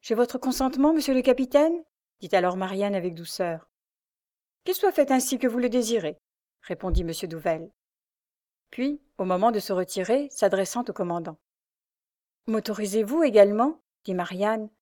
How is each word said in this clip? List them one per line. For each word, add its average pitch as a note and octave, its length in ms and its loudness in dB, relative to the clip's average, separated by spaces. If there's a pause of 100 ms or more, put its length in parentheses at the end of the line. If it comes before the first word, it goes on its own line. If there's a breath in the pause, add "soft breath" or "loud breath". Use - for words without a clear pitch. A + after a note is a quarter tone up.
J'ai - 120 -4
votre A#3+ 240 0
consentement, C4 560 2
monsieur C#4 220 0
le B3+ 80 2
capitaine, C#4+ 600 2 (380)
dit F3+ 120 -4
alors F3+ 240 2
Marianne F#3+ 360 -2
avec F3+ 220 -4
douceur. E3+ 540 -8 (960)
Qu'il F#4 120 -4
soit F#4+ 160 2
fait C#4 180 2
ainsi B3+ 300 0
que B3+ 80 0
vous A#3 100 0
le B3 120 0
désirez, A3 500 -2 (420)
répondit F3 420 -2
monsieur E3 240 -6
Douvel. E3 440 -6 (1000)
Puis, C#4+ 320 -4 (160)
au F#3+ 80 -2
moment F#3 260 2
de G#3+ 80 -2
se F#3+ 140 -4
retirer, G3 560 -2
s'adressant G3 580 0
au G#3 60 -8
commandant. E3+ 440 -6 (1080)
M'autorisez-vous G#3+ 760 -2
également, G#3+ 580 6 (220)
dit F#3+ 100 -6
Marianne G3+ 560 -4 (120)